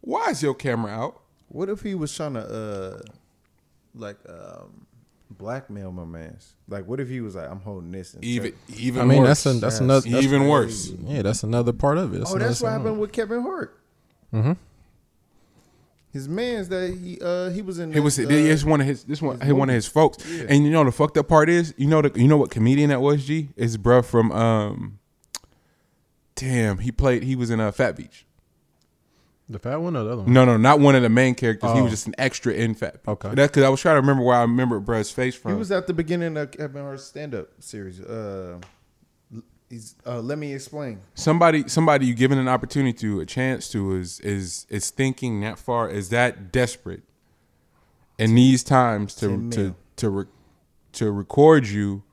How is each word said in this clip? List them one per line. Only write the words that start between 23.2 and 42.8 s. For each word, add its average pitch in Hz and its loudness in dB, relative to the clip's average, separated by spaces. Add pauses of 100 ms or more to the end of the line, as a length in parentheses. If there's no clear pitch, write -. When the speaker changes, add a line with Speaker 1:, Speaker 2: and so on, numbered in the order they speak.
Speaker 1:
G? 147 -4
It's 113 -4
bruh 120 4
from, 113 2
um, 104 -2 (1400)
damn, 117 0
he 117 -4
played, 123 0
he 131 -2
was 120 -4
in, 113 0
uh, 107 -2
Fat 117 -2
Beach. - -20 (1300)
Speaker 3:
The 104 -14
fat 131 -8
one 170 -6
or 113 -4
the 107 -4
other 117 -6
one? 117 2
Speaker 1:
No, 127 8
no, 120 4
not 139 6
one 139 8
of 127 6
the 120 2
main 123 4
characters. 117 -2
He 127 4
was 127 4
Speaker 3:
Oh. - 0
Speaker 1:
just 107 -6
an 107 -8
extra 127 -2
in 110 -2
Fat - -8
Beach. - -14
Speaker 3:
Okay. 104 -8
Speaker 1:
That's 139 4
'cause 139 4
I 135 6
was 135 0
trying 160 4
to 139 6
remember 135 2
where 123 4
I 120 4
remember 120 0
bruh's 107 -2
face 127 -4
from. - -6
Speaker 2:
He 202 -2
was 202 -6
at 185 -2
the 180 -4
beginning 165 -4
of 143 -6
Kevin 143 -12
Hart's 135 -14
stand-up 135 -12 (100)
series. 95 -16
Uh, 95 -12 (1120)
he's, 110 -20 (120)
uh, 120 -8
let 131 -8
me 147 -10
explain. 135 -12 (140)
Speaker 1:
Somebody, 160 2
somebody 151 2
you 123 2
giving 131 4
an 131 0
opportunity 127 0